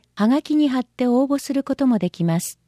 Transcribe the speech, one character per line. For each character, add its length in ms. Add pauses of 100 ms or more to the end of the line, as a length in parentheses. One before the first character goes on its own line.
(140)
は 160
が 120
き 140
に 140
貼 100
っ 60
て 220
応 200
募 120
す 140
る 100
こ 120
と 120
も 120
で 100
き 140
ま 160
す。 180 (100)